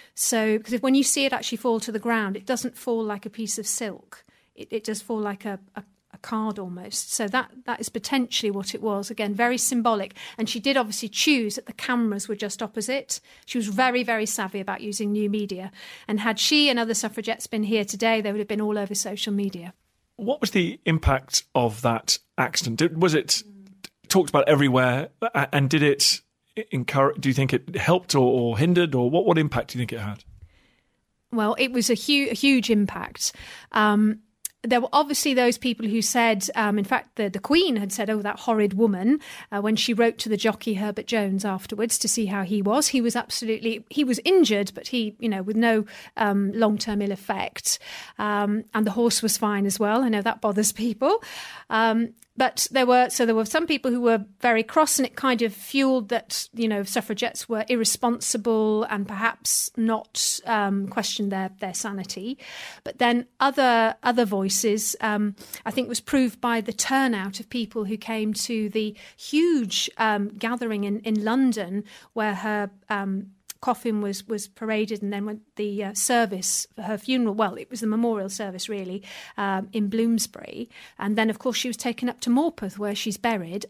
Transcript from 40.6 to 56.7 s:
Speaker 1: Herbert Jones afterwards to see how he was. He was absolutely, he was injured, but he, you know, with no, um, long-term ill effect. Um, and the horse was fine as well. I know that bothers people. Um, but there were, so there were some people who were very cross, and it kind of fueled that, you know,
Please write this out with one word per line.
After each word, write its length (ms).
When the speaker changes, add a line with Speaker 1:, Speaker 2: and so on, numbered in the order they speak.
Speaker 1:
Herbert 320
Jones 400
afterwards 540
to 80
see 180
how 180
he 180
was. 260
He 120
was 160
absolutely, 760
he 140
was 220
injured, 480
but 140
he, 320
you 100
know, 140
with 120
no, 300
um, 360
long-term 480
ill 100
effect. 680
Um, 560
and 120
the 60
horse 300
was 160
fine 280
as 140
well. 220
I 80
know 140
that 180
bothers 300
people. 520
Um, 460
but 300
there 160
were, 240
so 160
there 80
were 120
some 200
people 240
who 100
were 240
very 200
cross, 380
and 80
it 80
kind 260
of 140
fueled 540
that, 440
you 140
know, 160